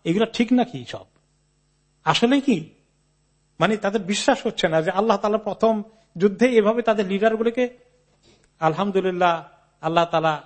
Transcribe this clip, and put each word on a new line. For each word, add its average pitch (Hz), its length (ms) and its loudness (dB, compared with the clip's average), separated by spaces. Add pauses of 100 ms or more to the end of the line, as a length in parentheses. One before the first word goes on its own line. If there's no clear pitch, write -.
এগুলা 196 280 0
ঠিক 247 200 0
নাকি 233 360 -2
সব, - 160 -14 (1000)
আসলে 240 360 2
কি? 185 300 -2 (880)
মানে 202 160 2
তাদের 202 240 -4
বিশ্বাস 202 460 -2
হচ্ছে 196 220 -2
না 160 140 0
যে 170 80 -2
আল্লাহ 202 260 0
তাআলা 208 220 -2
প্রথম 214 440 0 (340)
যুদ্ধে 196 300 2
এভাবে 233 360 4
তাদের 214 240 0
লিডারগুলোকে, 226 720 0 (840)
আলহামদুলিল্লাহ, 180 840 0 (360)
আল্লাহ 165 240 0
তাআলা 160 420 -2